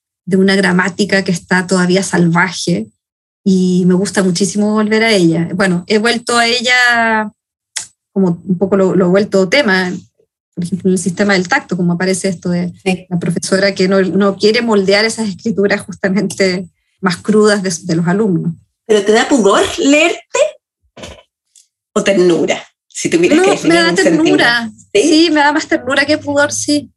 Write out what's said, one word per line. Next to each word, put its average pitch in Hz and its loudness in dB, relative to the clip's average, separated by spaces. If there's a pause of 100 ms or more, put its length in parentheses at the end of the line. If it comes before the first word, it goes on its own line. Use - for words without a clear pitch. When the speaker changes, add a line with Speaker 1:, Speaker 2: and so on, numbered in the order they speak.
(260)
Speaker 1:
de 180 0
una 190 2
gramática 190 0
que 196 -4
está 180 -2
todavía 180 0
salvaje, 175 -2 (560)
y 185 2
me 180 4
gusta 196 -2
muchísimo 196 -2
volver 214 0
a 226 2
ella. 170 2
Bueno, 180 -2
he 214 0
vuelto 233 -2
a 233 2
ella, 233 0 (800)
como 180 0
un 185 -2
poco 196 0
lo, 190 2
lo 185 4
he 175 2
vuelto 196 2
tema, 190 0 (600)
por 180 -8
ejemplo, 180 -4
en 185 2
el 185 0
sistema 196 -2
del 185 -2
tacto, 269 -4
como 175 0
aparece 185 -2
esto 180 -6
de 175 -4 (100)
Speaker 2:
Sí. 185 -4
Speaker 1:
la 180 -4
profesora 190 -2
que 190 0
no, 196 2
no 190 0
quiere 220 0
moldear 208 2
esas 226 -4
escrituras 196 -4
justamente 190 -4 (320)
más 185 -4
crudas 208 2
de, 185 -4 (100)
de 170 -2
los 165 -2
alumnos. 175 0 (320)
Speaker 2:
¿Pero 208 2
te 208 2
da 240 2
pudor 247 2 (160)
leerte? 302 0 (1500)
¿O 208 -2
ternura? 180 2 (260)
Si - -8
tuvieras 180 2
Speaker 1:
No, 359 4
Speaker 2:
que 392 4
definir 302 0
Speaker 1:
me 339 2
da 330 2
Speaker 2:
un 339 0
sentimiento. 330 2 (200)
Speaker 1:
ternura. 233 0 (220)
Speaker 2:
¿Sí? 403 4
Speaker 1:
Sí, 320 4
me 302 2
da 285 2
más 311 -2
ternura 269 -2
que 302 0
pudor, 285 -2
sí, - -4